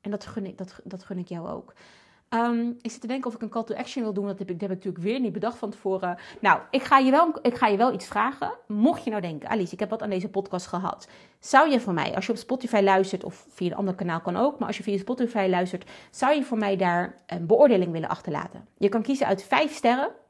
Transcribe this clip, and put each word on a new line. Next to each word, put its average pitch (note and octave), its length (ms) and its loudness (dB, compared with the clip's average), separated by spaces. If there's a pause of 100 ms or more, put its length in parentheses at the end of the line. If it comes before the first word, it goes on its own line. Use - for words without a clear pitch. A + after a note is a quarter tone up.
En G3+ 100 -10
dat G#3 160 -8
gun G3 200 -8
ik, - 120 -14
dat, F#3 260 -14
dat F#3 200 -14
gun F#3 140 -8
ik F3+ 100 -8
jou E3+ 200 -8
ook. - 240 -10 (560)
Ehm, A#3 400 0 (120)
ik A#3 100 -8
zit - 100 -16
te - 60 -12
denken B3+ 240 -4
of A3+ 40 -12
ik A#3 80 -10
een A3 60 -8
call A3+ 160 -4
to A3 100 -6
action B3+ 280 -6
wil G#3+ 100 -2
doen. G3+ 140 -2
Dat G3 120 -6
heb F#3+ 120 -8
ik, F3 100 -6
dat G3+ 80 -4
heb F#3 100 -4
ik - 60 -16
natuurlijk E3+ 200 -6
weer A#3 160 0
niet A3+ 120 0
bedacht A#3 260 -4
van A#3+ 120 -6
tevoren. F#3+ 480 -4 (220)
Nou, F#3+ 200 6 (100)
ik C4 120 0
ga C#4 160 6
je C4 120 6
wel, D#4+ 220 6 (100)
ik A#3+ 120 2
ga A#3+ 120 2
je G3+ 100 4
wel A#3+ 160 4
iets F#3 140 -8
vragen. A3+ 460 -2 (140)
Mocht G#3+ 380 2
je A#3+ 60 -2
nou G#3 120 -4
denken, E3 260 -8
"Alice, F#3+ 240 -2
ik - 80 -8
heb G#3 100 -4
wat A3 120 -6
aan G#3 80 -6
deze F#3 180 -2
podcast F#3+ 380 -4
gehad." - 420 -6 (300)
Zou D4 320 6
je B3+ 100 4
voor G3+ 120 -4
mij, D#3+ 220 -2
als F#3+ 120 -4
je A#3+ 60 -2
op A3 60 -4
Spotify B3 460 -2
luistert, F#3+ 400 2
of - 240 -12
via - 180 -6
een E3+ 100 -2
ander F#3+ 180 -2
kanaal F3 260 -4
kan F3+ 160 -4
ook, B3 220 0
maar - 100 -4
als G#3 80 -6
je - 60 -12
via G3+ 160 -2
Spotify A#3 520 -2
luistert, F3+ 400 -2 (200)
zou C4+ 240 2
je D4 80 0
voor A#3 160 -2
mij G3+ 180 0
daar F3 380 0 (120)
een E3+ 200 -6
beoordeling G3+ 460 6
willen D#3+ 160 -4
achterlaten? E3 580 -6 (120)
Je G3+ 100 4
kan A3 140 0
kiezen C4+ 240 0
uit F#3+ 160 0
vijf D4 320 2
sterren. B3+ 340 2 (220)